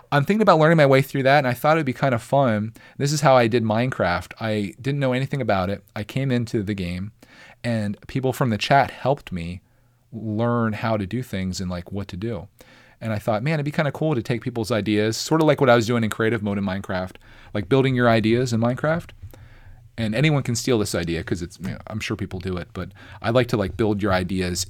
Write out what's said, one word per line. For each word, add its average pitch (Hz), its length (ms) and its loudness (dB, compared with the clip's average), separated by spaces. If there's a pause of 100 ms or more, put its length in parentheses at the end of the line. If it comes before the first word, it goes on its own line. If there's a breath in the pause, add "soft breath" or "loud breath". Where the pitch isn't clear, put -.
(120)
I'm 143 140 2
thinking 214 160 2
about 190 180 6
learning 160 180 6
my 151 100 8
way 135 140 6
through 135 220 -2
that, 135 140 6
and 139 100 2
I 123 60 0
thought 151 240 2
it'd 160 80 -2
be 127 80 -2
kinda 127 260 0
fun. 113 540 0 (240 loud breath)
This 143 140 -2
is 151 100 -2
how 139 140 6
I 120 120 6
did 113 160 2
Minecraft. 107 760 0
I 107 420 -2
didn't 139 180 -2
know 131 140 0
anything 135 280 -4
about 98 280 0
it. 101 140 -6 (120)
I 107 80 -8
came 135 280 -4
into 120 320 -2
the 101 100 -4
game, 92 380 -6 (520 loud breath)
and 107 340 -2 (100)
people 131 260 -2
from 135 160 0
the 107 80 2
chat 135 340 4
helped - 400 -4
me 87 300 -8 (500)
learn 113 640 -2
how 113 240 -2
to 101 80 -4
do 117 160 -6
things 95 400 -6
and, 90 80 -4
like, 90 220 -8
what 98 160 -8
to 92 100 -12
do. 98 300 -8 (520 loud breath)
And 113 140 -4
I 101 60 -4
thought, 107 240 -2
"Man, 160 120 0
it'd 143 100 -4
be 147 60 -4
kinda 147 200 -2
cool 156 240 -2
to 113 80 -2
take 120 180 -4
people's 120 300 -4
ideas," 107 460 0
sorta 160 280 0
like 147 160 4
what 135 80 6
I 117 60 8
was 117 100 4
doing 117 180 0
in 107 60 -2
creative 110 320 0
mode 101 160 -2
in 98 60 -2
Minecraft, 92 540 -6 (360 loud breath)
like, 101 160 -4
building 135 240 2
your 123 160 4
ideas 113 440 2
in 110 60 0
Minecraft. 127 520 -2 (880 loud breath)
And 110 160 -2
anyone 143 280 2
can 120 120 -4
steal 120 240 0
this 101 160 -2
idea 82 280 -2
'cause 85 180 -6
it's, - 180 -12
you 90 100 -8
know, - 80 -10 (100)
I'm 107 120 -8
sure 107 160 -6
people 95 240 -8
do 92 180 -6
it, 82 160 -10
but 92 200 -10 (280 loud breath)
I 113 100 -2
like 123 180 4
to, 123 80 0
like, 95 200 -2
build 104 240 0
your 101 120 2
ideas 90 560 -2